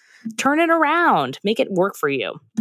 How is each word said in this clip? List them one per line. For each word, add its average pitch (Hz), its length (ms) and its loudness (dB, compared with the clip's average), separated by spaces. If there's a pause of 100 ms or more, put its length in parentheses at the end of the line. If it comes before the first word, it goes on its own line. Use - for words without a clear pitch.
(380)
Turn 294 220 2
it 339 100 2
around. 302 760 2
Make 220 160 0
it - 120 -2
work 190 240 0
for 147 140 -2
you. 117 300 -4 (220)